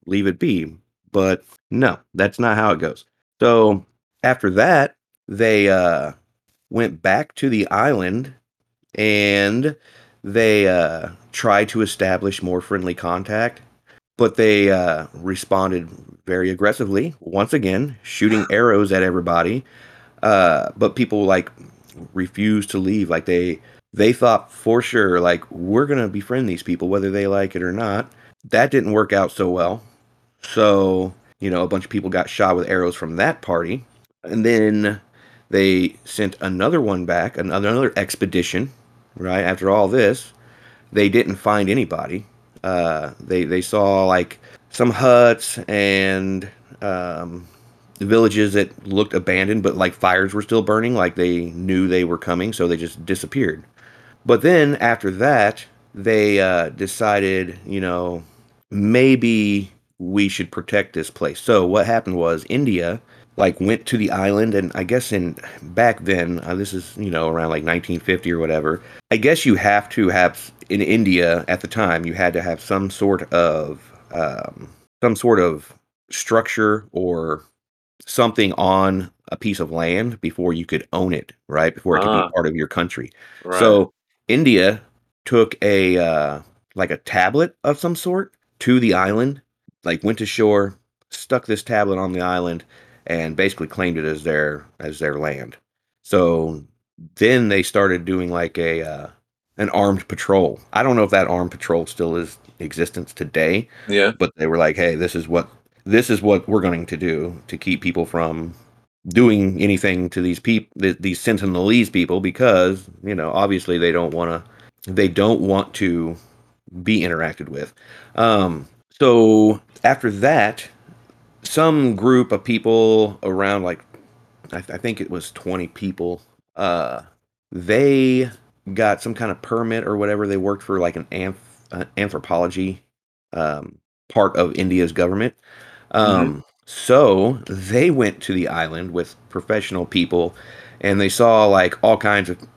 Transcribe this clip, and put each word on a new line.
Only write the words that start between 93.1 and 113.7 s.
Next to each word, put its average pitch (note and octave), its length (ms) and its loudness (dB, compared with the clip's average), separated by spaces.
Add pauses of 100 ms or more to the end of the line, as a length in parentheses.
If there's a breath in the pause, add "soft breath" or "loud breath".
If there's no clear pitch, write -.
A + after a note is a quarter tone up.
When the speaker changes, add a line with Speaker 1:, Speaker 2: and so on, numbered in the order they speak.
Speaker 1:
basically F#2+ 320 -2
claimed F2 300 -4
it D#2 60 -4
as D2+ 200 -6
their, D2+ 400 -2 (160)
as D2+ 180 -12
their D2 200 -4
land. C#2+ 380 -8 (460)
So E2 600 0 (540)
then A#2 320 4
they G2 140 2
started F#2 420 0
doing, F2+ 260 -4
like, E2+ 280 -4
a, E2 240 -2
uh, D2+ 240 -12 (520)
an G#2 120 -2
armed G2+ 380 0
patrol. F#2 520 0 (120)
I A2+ 100 2
don't B2+ 140 2
know A2 80 4
if F#2+ 60 0
that F#2+ 180 4
armed F2+ 220 -2
patrol E2+ 360 -2
still E2+ 300 -4
is E2+ 220 -8 (200)
in D#2+ 80 -12
existence E2 460 -8
today, D#2+ 560 -2 (200 loud breath)
Speaker 2:
Yeah. G2+ 300 2
Speaker 1:
but F2+ 180 0
they D#2 100 -2
were E2 120 0
like, D#2 180 2
"Hey, F2 180 0
this E2+ 200 -4
is D#2+ 140 -6
what, E2+ 200 -2 (360)
this A2+ 260 2
is G2+ 120 0
what G2+ 260 2
we're G2+ 120 2
going E2+ 260 -2
to F2+ 100 -8
do E2 520 -6
to - 80 -12
keep - 240 -4
people F2 260 -2
from E2 480 -4 (540)
doing G2 520 -2
anything F#2 500 -2
to F#2 120 -8
these F2 160 -4
peop-, A2 300 -4 (120)
th-, F#2+ 200 -2
these F2 180 -6
Sentinelese G2+ 720 0
people," G2 300 0
because, F#2+ 680 2 (140)
you G2+ 120 -8
know, D#2+ 180 -4
obviously F2+ 460 0